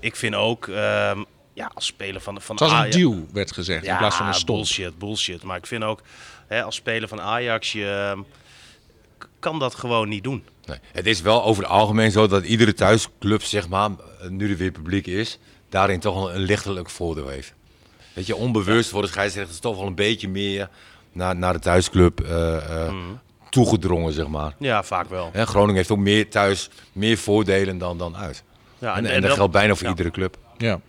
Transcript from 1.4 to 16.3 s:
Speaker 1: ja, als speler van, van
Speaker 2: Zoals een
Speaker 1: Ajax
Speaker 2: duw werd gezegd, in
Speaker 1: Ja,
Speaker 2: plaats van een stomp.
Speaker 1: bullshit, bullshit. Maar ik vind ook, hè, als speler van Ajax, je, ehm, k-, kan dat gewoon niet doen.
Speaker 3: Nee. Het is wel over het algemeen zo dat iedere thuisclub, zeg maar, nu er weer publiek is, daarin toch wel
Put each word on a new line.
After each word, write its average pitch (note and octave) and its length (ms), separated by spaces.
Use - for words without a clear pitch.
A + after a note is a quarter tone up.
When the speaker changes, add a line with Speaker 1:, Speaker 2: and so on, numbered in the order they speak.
Speaker 1:
ja, - 220
als - 120
speler G2 340
van, G2+ 200
van G#2 180
Speaker 2:
Zoals D3+ 140
een A#2 60
Speaker 1:
Ajax A2 180
Speaker 2:
duw A2+ 360
werd G2 200
gezegd, E2+ 320
in F#2 60
Speaker 1:
Ja, F2+ 80
Speaker 2:
plaats F2+ 180
van F2 100
een F2 80
stomp. F#2+ 240
Speaker 1:
bullshit, F2+ 400
bullshit. G2+ 440
Maar F#2+ 140
ik F2+ 100
vind A#2 180
ook, A2 160
hè, A#2 160
als G#2+ 140
speler A2+ 320
van G#2+ 120
Ajax, A2+ 520
je, G2+ 400
ehm, G2 80
k-, - 100
kan D#3+ 200
dat C3 160
gewoon A#2 340
niet G2+ 160
doen. C3+ 200
Speaker 3:
Nee. C#2+ 120
Het F2+ 140
is G#2+ 140
wel G#2+ 240
over G#2 180
het - 100
algemeen G#2+ 380
zo G#2+ 160
dat G2 180
iedere G#2+ 300
thuisclub, G#2 680
zeg F#2+ 260
maar, G2 220
nu F#2+ 220
er G2+ 60
weer F2+ 140
publiek D#2+ 360
is, G2+ 320
daarin F#2+ 320
toch G2+ 140
wel F#2 200